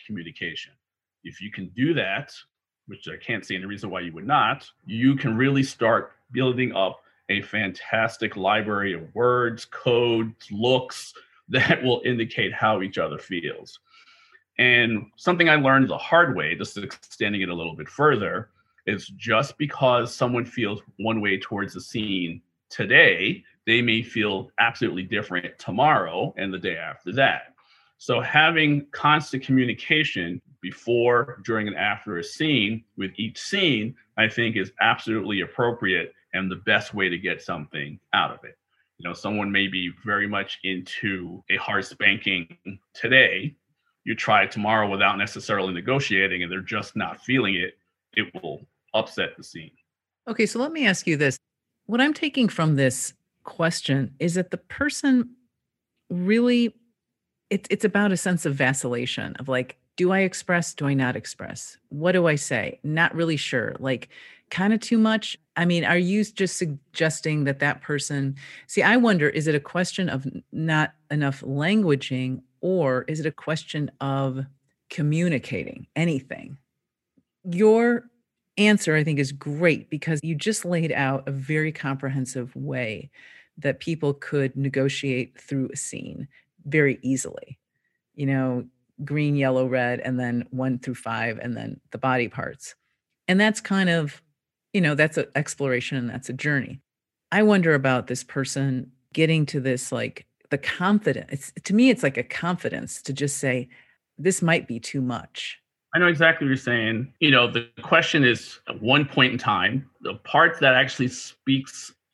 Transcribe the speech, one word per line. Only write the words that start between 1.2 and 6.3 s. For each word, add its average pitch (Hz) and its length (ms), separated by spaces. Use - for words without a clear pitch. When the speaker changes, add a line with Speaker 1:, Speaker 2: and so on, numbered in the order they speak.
Speaker 1:
If - 180
you 107 100
can 95 260
do 139 180
that, 107 380
which - 220
I 80 140
can't 110 220
see - 100
any 92 120
reason 101 240
why 90 100
you 87 120
would 82 140
not, 127 420
you 120 280
can 131 220
really 135 260
start 113 500